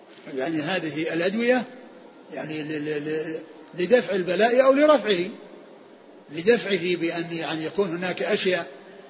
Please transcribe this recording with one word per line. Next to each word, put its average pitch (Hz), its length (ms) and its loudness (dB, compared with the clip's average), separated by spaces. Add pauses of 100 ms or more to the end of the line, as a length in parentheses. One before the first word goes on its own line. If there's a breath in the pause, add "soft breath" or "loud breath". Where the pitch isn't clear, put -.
(360)
يعني 151 260 -4
هذه 160 520 -4
الأدوية 220 500 2 (680)
يعني 156 300 -8
ل-، 151 220 -6
ل-، 151 240 -4
ل-، 160 300 -4 (400)
لدفع 196 360 2
البلاء 202 480 4
أو 269 100 8
لرفعه، 247 520 4 (1080)
لدفعه 180 640 0
بأن 165 360 -4
يعني 160 340 -6
يكون 190 240 -2
هناك 175 340 -4
أشياء 175 440 0 (420)